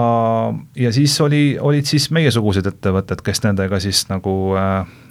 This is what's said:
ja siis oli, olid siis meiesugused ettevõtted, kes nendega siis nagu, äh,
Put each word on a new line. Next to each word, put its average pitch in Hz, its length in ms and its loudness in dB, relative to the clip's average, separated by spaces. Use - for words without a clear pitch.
ja 123 180 0
siis 143 280 2
oli, 147 360 2
olid 143 320 0
siis 147 220 0
meiesugused 113 580 2
ettevõtted, 95 560 -4
kes 101 160 -4
nendega 98 400 0
siis 95 240 -2
nagu, 95 280 -4
äh, 95 240 0